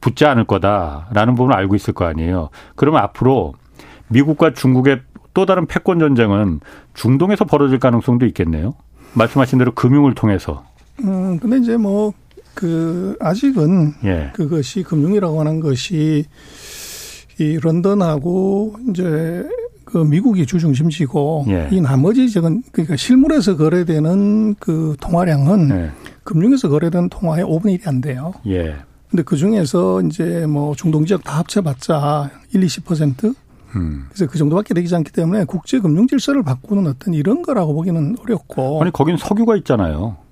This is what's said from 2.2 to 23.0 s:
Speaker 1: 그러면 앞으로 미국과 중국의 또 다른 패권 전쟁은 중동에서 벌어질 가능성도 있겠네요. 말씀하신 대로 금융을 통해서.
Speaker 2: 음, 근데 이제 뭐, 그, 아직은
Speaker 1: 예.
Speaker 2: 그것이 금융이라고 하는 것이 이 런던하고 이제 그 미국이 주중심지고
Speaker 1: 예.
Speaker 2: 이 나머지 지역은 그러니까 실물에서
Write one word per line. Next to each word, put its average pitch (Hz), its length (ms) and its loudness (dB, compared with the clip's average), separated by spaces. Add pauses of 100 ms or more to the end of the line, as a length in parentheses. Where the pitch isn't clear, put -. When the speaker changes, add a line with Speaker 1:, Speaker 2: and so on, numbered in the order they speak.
Speaker 1:
그러면 143 260 2
앞으로 104 520 0 (540)
미국과 147 460 4
중국의 131 460 2 (340)
또 190 120 2
다른 185 200 2
패권 - 320 -2
전쟁은 107 640 2 (340)
중동에서 175 500 2
벌어질 143 340 2
가능성도 123 480 2
있겠네요. 85 480 -2 (400)
말씀하신 127 440 2
대로 123 140 2
금융을 135 420 4
통해서. 92 500 -2 (380)
Speaker 2:
음, 185 360 -2
근데 247 200 0
이제 233 180 0
뭐, 208 360 0 (420)
그, 170 680 -4
아직은 180 760 2 (100)
Speaker 1:
예. 82 300 0
Speaker 2:
그것이 156 500 -4
금융이라고 165 560 0
하는 156 200 -2
것이 151 640 -2 (1160)
이 156 220 -2
런던하고 185 1120 0 (160)
이제 170 580 -4 (400)
그 - 80 -4
미국이 175 480 2
주중심지고 151 1040 0
Speaker 1:
예. 85 240 0
Speaker 2:
이 185 80 2
나머지 165 480 2
지역은 175 340 0 (100)
그러니까 156 220 -2
실물에서 254 600 4